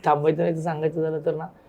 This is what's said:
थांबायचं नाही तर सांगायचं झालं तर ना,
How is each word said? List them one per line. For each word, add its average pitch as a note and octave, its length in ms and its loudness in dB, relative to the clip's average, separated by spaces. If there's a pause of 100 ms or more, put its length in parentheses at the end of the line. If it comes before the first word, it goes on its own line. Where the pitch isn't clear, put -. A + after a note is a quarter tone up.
थांबायचं D3+ 380 2
नाही F3 120 2
तर D#3+ 60 -4
सांगायचं D#3+ 420 -2
झालं D#3 240 -2
तर D#3 80 0
ना, D#3 100 -8 (240)